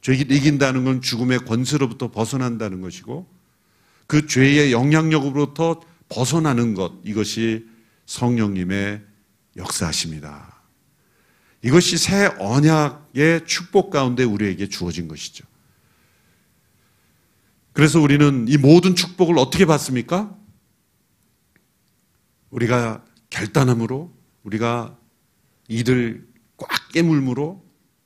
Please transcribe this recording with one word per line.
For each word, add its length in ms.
죄를 300
이긴다는 520
건 180
죽음의 440
권세로부터 680
벗어난다는 680
것이고 460
그 220
죄의 460
영향력으로부터 1080
벗어나는 640
것, 200
이것이 640
성령님의 960
역사하심이다. 1000
이것이 340
새 300
언약의 1040
축복 440
가운데 340
우리에게 460
주어진 400
것이죠. 360
그래서 260
우리는 480
이 100
모든 380
축복을 420
어떻게 280
받습니까? 680
우리가 540
결단함으로, 880
우리가 540
이를 580
꽉 340
깨물므로, 760